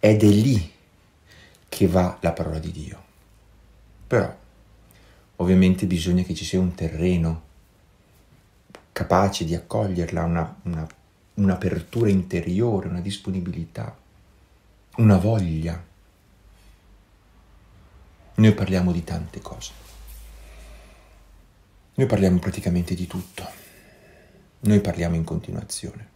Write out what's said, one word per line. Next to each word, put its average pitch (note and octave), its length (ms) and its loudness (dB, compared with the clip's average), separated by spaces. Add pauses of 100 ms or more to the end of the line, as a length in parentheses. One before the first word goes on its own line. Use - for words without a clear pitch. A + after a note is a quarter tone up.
Ed G#2+ 200 6
è G#2+ 60 8
lì G#2 440 4 (960)
che - 180 0
va F2+ 340 0
la E2+ 120 -2
parola D#2 260 -6
di E2 140 -8
Dio. D#2 300 -16 (1040)
Però, - 280 0 (1000)
ovviamente, F#2 500 4
bisogna F2+ 360 0
che F2 120 -4
ci E2+ 120 -10
sia F#2 120 -2
un F2+ 160 0
terreno E2 760 -2 (1400)
capace G2 520 0
di D#2+ 100 -4
accoglierla, F2 680 -4
una, E2+ 380 -2
una, D#2+ 260 -6 (460)
un'apertura G2 760 0
interiore, F#2 800 0
una F2 140 -6
disponibilità, F2+ 920 -8 (1000)
una G#2+ 220 6
voglia. E2+ 680 -2 (2500)
Noi G#2+ 180 8
parliamo F#2 380 0
di E2+ 120 -2
tante E2 360 -8
cose. - 320 -16 (2250)
Noi C3+ 140 2
parliamo F#2+ 320 4
praticamente F2 560 -2
di F2 120 -6
tutto. - 400 -12 (1120)
Noi G#2 200 6
parliamo E2+ 340 -2
in E2 100 -2
continuazione. - 920 -10